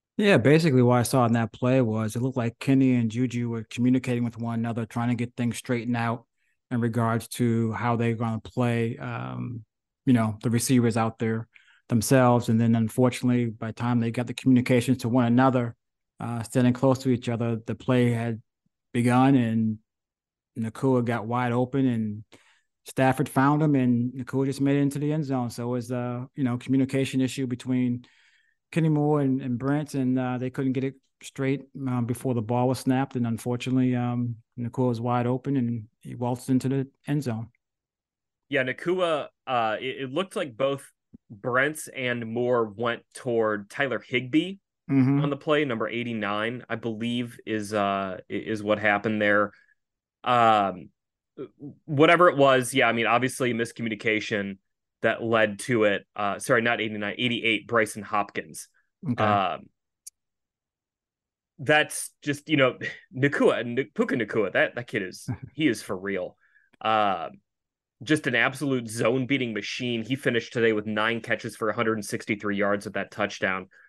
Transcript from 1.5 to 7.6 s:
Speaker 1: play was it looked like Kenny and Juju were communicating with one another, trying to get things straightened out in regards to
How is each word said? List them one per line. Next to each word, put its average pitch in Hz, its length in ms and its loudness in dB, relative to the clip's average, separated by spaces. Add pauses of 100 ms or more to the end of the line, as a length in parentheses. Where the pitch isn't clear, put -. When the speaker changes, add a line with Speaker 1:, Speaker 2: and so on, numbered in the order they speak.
Speaker 1:
play 131 300 2
was 110 340 -2
it 120 60 -4
looked 131 160 -4
like 117 220 -4
Kenny 135 340 4
and 117 160 2
Juju 120 400 -2
were 113 220 -6
communicating 123 520 0
with 117 140 -4
one 117 220 -4
another, 117 260 -2
trying 120 240 -2
to 123 60 2
get 117 200 -6
things 120 220 -2
straightened 120 400 -4
out 117 280 -2 (440)
in 123 100 -2
regards 113 500 0
to 117 420 0